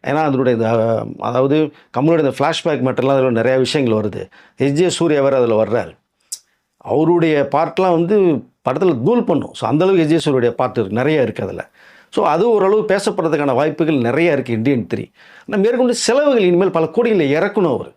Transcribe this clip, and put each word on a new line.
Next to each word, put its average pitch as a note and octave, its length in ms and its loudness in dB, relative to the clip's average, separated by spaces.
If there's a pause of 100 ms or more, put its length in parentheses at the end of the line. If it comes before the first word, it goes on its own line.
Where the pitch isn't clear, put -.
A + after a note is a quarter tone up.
ஏன்னா C#3 180 -2
அதனுடைய C3 340 0
இந்த, A2+ 120 -2 (500)
அதாவது C3 380 0 (360)
கமலோட D#3 260 2
இந்த C#3 160 0
ஃப்ளாஷ்பேக் D3 500 -2
மேட்டர்லாம் C3+ 320 0
அதுல C3 140 2
நிறைய A#2 280 0
விஷயங்கள் B2+ 380 0
வருது. G#2 260 -4 (380)
எஸ் C3+ 120 0
ஜே F3 160 2
சூர்யா D#3 340 0
வேற C#3 140 2
அதுல A#2 200 2
வர்றாரு. G#2+ 360 -2 (920)
அவருடைய D#3 680 0
பார்ட்லாம் F3 440 0
வந்து E3+ 200 0 (460)
படத்துல D3+ 400 0
தூள் A#3 220 2
பண்ணும். D#3 300 -2
So A#2+ 120 -6
அந்த D3 180 0
அளவுக்கு F#3 200 2
எஸ் D3+ 80 0
ஜே E3+ 80 2
சூர்யாவுடைய B2+ 300 0
பார்ட் B2 280 -4
இருக்கு, G#2 200 -2
நிறைய C#3+ 240 0
இருக்கு A2+ 200 -4
அதுல. F#2 200 -8 (500)
So - 140 -2
அது E3 240 2
ஓரளவு G#3 320 2
பேசப்படுறதுக்கான D#3+ 720 0
வாய்ப்புகள் D3+ 440 0
நிறைய C#3 340 2
இருக்கு B2 200 -2
இந்தியன் A#2 340 -2
த்ரீ. - 180 -6 (360)
ஆனா G#3 200 -4
மேற்கொண்டு A#3+ 340 2
செலவுகள் B3+ 500 2
இனிமேல் F3+ 260 2
பல D#3+ 160 0
கோடிகளை G#3+ 440 0
இறக்கணும் F3 420 0
அவரு. F#2+ 240 -6